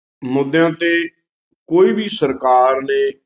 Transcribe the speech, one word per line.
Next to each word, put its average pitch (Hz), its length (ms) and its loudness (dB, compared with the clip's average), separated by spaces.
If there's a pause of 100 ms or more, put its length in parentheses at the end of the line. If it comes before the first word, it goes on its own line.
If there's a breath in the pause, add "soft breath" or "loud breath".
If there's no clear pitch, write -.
(220)
ਮੁੱਦਿਆਂ 135 500 0
ਤੇ 170 360 -2 (600)
ਕੋਈ 190 240 4
ਵੀ 208 160 -4
ਸਰਕਾਰ 131 760 0
ਨੇ 139 180 -2 (260)